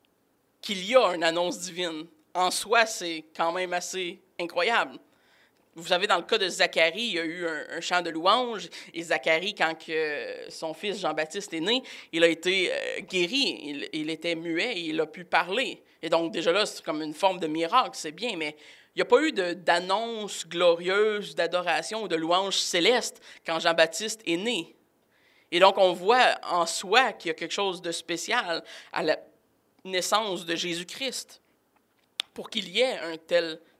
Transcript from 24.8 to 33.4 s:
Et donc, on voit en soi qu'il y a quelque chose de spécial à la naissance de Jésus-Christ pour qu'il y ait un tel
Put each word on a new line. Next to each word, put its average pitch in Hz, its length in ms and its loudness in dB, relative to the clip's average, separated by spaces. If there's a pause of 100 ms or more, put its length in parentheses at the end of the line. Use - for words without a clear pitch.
Et 170 80 2
donc, 196 180 8
on 185 160 6
voit 190 500 4
en 170 220 2
soi 208 480 2
qu'il - 160 -8
y - 20 -2
a 160 40 -4
quelque 160 180 -8
chose 190 280 -2
de 170 100 -6
spécial 170 720 -4 (280)
à - 120 -2
la 156 160 2 (640)
naissance 190 600 0
de 170 100 -2
Jésus-Christ 175 840 -8 (920)
pour - 160 -14
qu'il 196 200 -8
y 196 120 -2
ait 247 160 0
un 165 200 -8
tel 165 440 -2 (180)